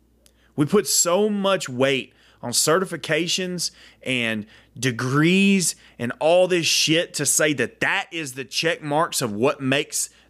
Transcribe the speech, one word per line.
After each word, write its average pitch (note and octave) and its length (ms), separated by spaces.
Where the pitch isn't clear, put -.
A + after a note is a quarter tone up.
we D3 100
put F#3+ 220
so F#3+ 420
much G3 400
weight C3 440
on B2+ 80
certifications E3+ 1200
and A2+ 440
degrees D#3 1000
and A#2+ 220
all F3+ 280
this F3 180
shit - 480
to D3 100
say D#3 280
that A#2+ 280
that F3+ 300
is D#3 220
the C3 120
check - 380
marks D3 400
of A2+ 100
what A2+ 280
makes C#3 500